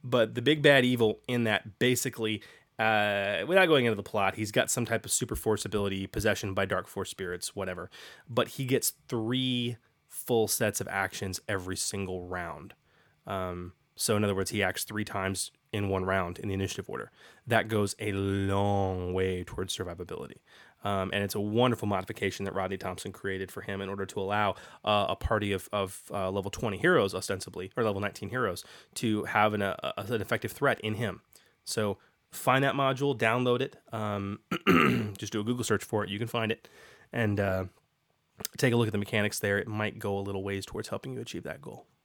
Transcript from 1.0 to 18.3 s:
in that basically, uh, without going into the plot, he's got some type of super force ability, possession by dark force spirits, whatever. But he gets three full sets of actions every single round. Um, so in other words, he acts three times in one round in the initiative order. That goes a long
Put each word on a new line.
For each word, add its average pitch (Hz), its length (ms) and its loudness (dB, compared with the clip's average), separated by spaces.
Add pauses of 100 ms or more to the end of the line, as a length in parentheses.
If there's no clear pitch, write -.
in 123 160 0
that 107 340 0
basically, 117 640 0 (380)
uh, 104 680 2
without 180 220 6
going 139 180 8
into 110 120 4
the 98 60 -6
plot, 98 320 0
he's 104 160 -2
got - 200 2
some 120 140 0
type 113 200 -2
of 107 60 -4
super 110 240 0
force 107 300 0
ability, 98 420 -2
possession 101 460 0
by 98 120 2
dark 95 220 -2
force 95 220 -6
spirits, 90 460 -8
whatever. 90 360 -8 (380)
But 120 200 0
he 135 160 -6
gets 127 280 2 (160)
three 120 680 -2 (300)
full 113 400 0
sets 107 320 0
of 92 80 -6
actions 95 600 -4
every 92 280 -2
single 92 500 -4
round. 85 480 -8 (540)
Um, 90 460 -4 (240)
so - 180 2
in 104 80 4
other 101 100 2
words, 95 180 0
he 104 120 0
acts - 220 -2
three 104 180 -4
times 95 480 -2 (220)
in 101 160 0
one 95 160 2
round 92 340 0
in - 80 -6
the 95 60 0
initiative 95 360 -4
order. 60 220 -8 (340)
That 110 220 2
goes 104 320 0
a 104 140 -2
long 98 1000 2